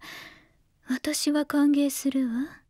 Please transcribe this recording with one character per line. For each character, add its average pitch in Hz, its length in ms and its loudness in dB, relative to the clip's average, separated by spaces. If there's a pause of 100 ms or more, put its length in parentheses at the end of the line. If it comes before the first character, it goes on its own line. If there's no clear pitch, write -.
(880)
私 294 440 -2
は 294 120 2
歓 294 280 4
迎 285 180 2
す - 180 -4
る 262 200 0
わ。 254 420 -6